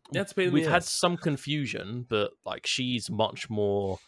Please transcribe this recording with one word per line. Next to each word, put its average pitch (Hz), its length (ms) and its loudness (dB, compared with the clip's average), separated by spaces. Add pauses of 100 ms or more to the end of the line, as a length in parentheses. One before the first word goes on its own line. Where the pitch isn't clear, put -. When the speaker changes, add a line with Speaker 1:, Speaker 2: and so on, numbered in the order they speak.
(120)
Speaker 1:
That's 190 200 -4
a - 40 -10
pain 185 120 2
in - 60 2
Speaker 2:
we've 156 120 4
Speaker 1:
the 147 60 2
Speaker 2:
had 165 60 6
Speaker 1:
ass. - 120 2
Speaker 2:
some 175 260 2
confusion, 131 880 -4
but, 107 300 0 (100)
like, - 220 -8
she's 127 440 -2
much 107 400 -2
more 101 580 2